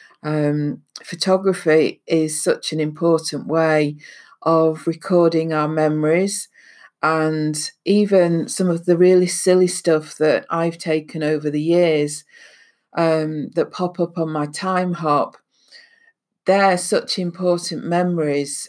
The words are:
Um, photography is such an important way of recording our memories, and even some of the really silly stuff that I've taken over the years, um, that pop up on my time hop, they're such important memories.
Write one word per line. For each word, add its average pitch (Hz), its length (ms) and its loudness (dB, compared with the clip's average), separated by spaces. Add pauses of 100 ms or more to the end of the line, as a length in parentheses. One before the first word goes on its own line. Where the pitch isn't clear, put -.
(240)
Um, 147 580 -2 (220)
photography 175 1040 0
is 156 340 0
such - 300 -2
an 156 80 -4
important 156 680 -2
way 156 520 0 (440)
of 160 460 2
recording 165 640 2
our 151 140 0
memories, 156 800 0 (540)
and 156 720 -2 (140)
even 190 600 2
some 185 220 -2
of 170 160 -2
the 175 120 4
really 180 300 6
silly 185 400 2
stuff 156 500 -2
that 151 320 0
I've 165 280 -2
taken 156 440 -4
over 151 280 -2
the 151 120 -2
years, 156 640 2 (680)
um, 156 580 -2
that - 200 -2
pop 180 280 -6
up 170 180 -4
on 160 140 -2
my 147 160 -4
time 180 460 -4
hop, 151 420 -2 (1120)
they're 190 320 4
such - 420 -4
important 175 640 -4
memories. 165 840 -2